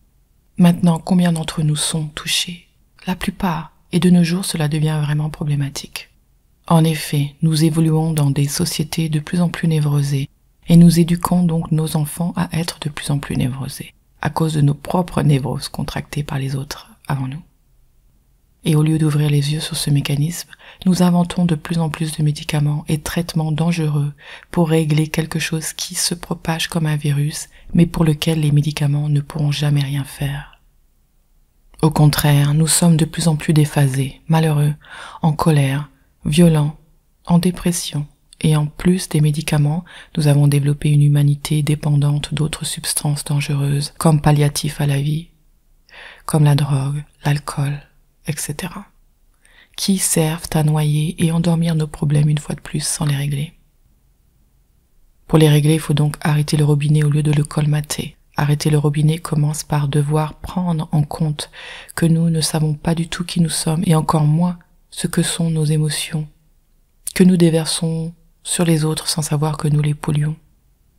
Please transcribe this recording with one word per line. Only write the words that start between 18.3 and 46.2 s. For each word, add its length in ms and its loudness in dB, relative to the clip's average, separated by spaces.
Et 80 4
au 60 4
lieu 160 2
d'ouvrir 320 2
les 240 0
yeux 60 -4
sur 180 -8
ce 140 -2
mécanisme, 580 -2
nous 160 4
inventons 420 2
de 80 2
plus 240 -4
en 120 -2
plus 280 -6
de 60 0
médicaments 640 -2
et 120 -2
traitements 520 -4
dangereux 600 -2
pour 200 0
régler 380 2
quelque 300 -4
chose 360 -6
qui 200 -10
se 220 -4
propage 520 -6
comme 200 -2
un 80 0
virus, 520 -2
mais 100 6
pour 180 0
lequel 360 0
les 120 2
médicaments 560 0
ne 140 0
pourront 300 -4
jamais 300 0
rien 220 -4
faire. 560 -8
Au 80 4
contraire, 640 2
nous 100 2
sommes 320 4
de 80 2
plus 220 -4
en 80 2
plus 180 -2
déphasés, 760 2
malheureux, 460 2
en 120 2
colère, 580 0
violents, 500 4
en 100 4
dépression, 680 -2
et 140 4
en 100 2
plus 440 0
des 120 2
médicaments, 640 0
nous 100 2
avons 200 6
développé 420 2
une 140 4
humanité 580 2
dépendante 720 0
d'autres 320 -4
substances 600 -4
dangereuses, 760 -2
comme 220 4
palliatifs 600 0
à 60 0
la 120 0
vie, 280 -4